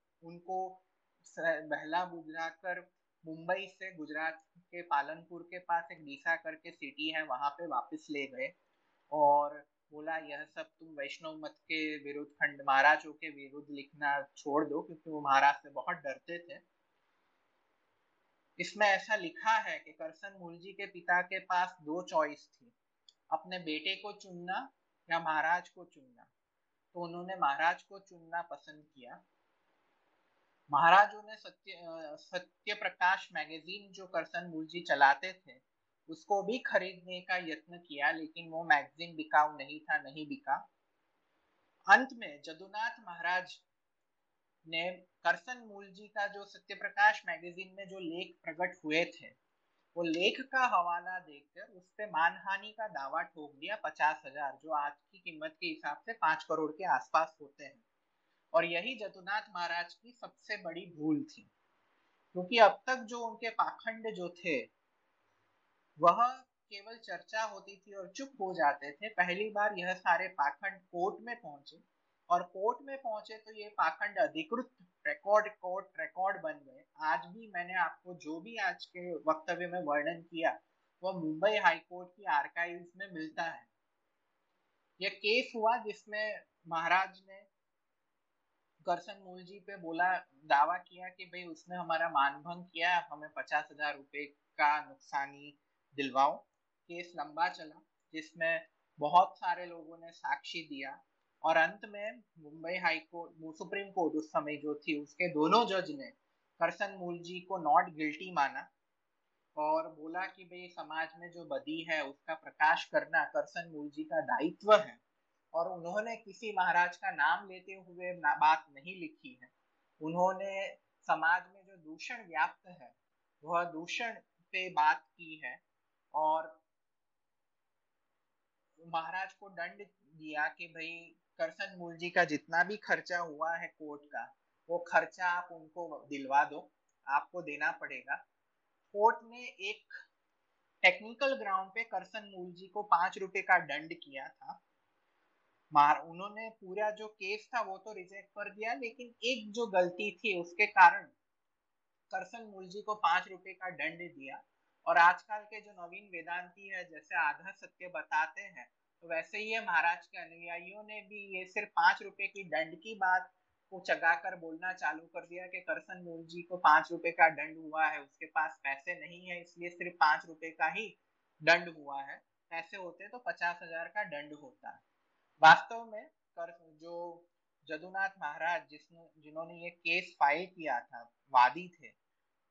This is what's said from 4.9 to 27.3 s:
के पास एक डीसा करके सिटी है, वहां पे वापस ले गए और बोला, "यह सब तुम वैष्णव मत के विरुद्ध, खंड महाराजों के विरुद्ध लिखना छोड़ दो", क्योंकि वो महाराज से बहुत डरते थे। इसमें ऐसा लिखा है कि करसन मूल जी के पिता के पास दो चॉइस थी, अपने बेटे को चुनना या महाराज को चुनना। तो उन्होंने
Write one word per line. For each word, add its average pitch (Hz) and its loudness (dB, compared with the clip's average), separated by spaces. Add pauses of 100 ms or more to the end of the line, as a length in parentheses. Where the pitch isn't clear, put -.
के 180 -14
पास 175 -2
एक 160 -18
डीसा 143 -2
करके 160 -8
सिटी 151 -6
है, 160 -2
वहां 139 -2
पे 170 -6
वापस 151 -6
ले 143 -4
गए 127 -8 (580)
और 147 4 (200)
बोला, 156 -6
"यह 147 -10
सब 160 -12
तुम 160 -20
वैष्णव 156 -10
मत 151 -10
के 156 -4
विरुद्ध, 143 -8
खंड 143 -2
महाराजों 147 6
के 160 -12
विरुद्ध 143 -14
लिखना 143 -4 (100)
छोड़ 151 0
दो", 143 -2
क्योंकि - -16
वो 151 -6
महाराज 139 6
से - -18
बहुत 175 -6
डरते 147 -10
थे। 180 -18 (2000)
इसमें 202 2
ऐसा 196 4
लिखा 214 2
है 180 -4
कि 151 -20
करसन 202 -12
मूल 170 -14
जी 185 -16
के 202 -10
पिता 180 0
के 185 -6
पास 185 -2
दो 160 -4
चॉइस 156 -2
थी, - -20 (580)
अपने 180 -4
बेटे 160 -4
को 196 -10
चुनना 190 -8 (380)
या 165 2
महाराज 165 2
को 180 -20
चुनना। 127 -20 (720)
तो 175 -8
उन्होंने 175 -8